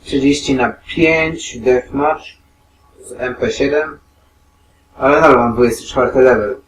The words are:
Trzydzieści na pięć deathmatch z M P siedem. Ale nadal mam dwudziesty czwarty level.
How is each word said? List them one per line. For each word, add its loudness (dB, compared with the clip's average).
Trzydzieści 0
na -2
pięć -2
deathmatch -2
z -20
M -6
P -4
siedem. -2
Ale 2
nadal 6
mam 0
dwudziesty 0
czwarty 0
level. 2